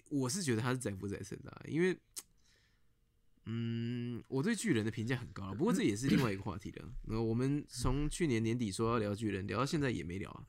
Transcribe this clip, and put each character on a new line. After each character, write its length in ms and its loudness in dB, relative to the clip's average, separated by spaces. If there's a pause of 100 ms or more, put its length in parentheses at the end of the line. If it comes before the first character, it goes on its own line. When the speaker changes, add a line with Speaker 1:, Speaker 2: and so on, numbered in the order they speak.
Speaker 1:
我 200 2
是 140 -2
觉 140 4
得 60 2
他 100 2
是 60 0
载 140 -2
浮 140 -6
载 160 -4
沉 200 -8
的 80 -14
啊， 180 -16
因 140 2
为， 120 4 (1500)
嗯， 840 -4
我 160 -2
对 140 2
巨 160 0
人 100 4
的 80 2
评 160 -4
价 120 0
很 160 -10
高 160 -8
了， 40 -4
不 100 0
过 60 4
这 120 2
也 120 4
是 120 -2
另 180 6
外 80 2
一 40 -2
个 60 -8
话 140 -4
题 140 -8
了。 260 -12
Speaker 2:
<laughs> 80 -8
Speaker 1:
那 160 0
我 140 2
们 340 2
从 400 0
去 180 0
年 160 4
年 160 2
底 140 0
说 200 2
要 60 4
聊 160 0
巨 140 -2
人， 180 -2
聊 120 0
到 80 4
现 120 0
在 120 2
也 120 -2
没 160 -4
聊 120 -6
啊。 180 -14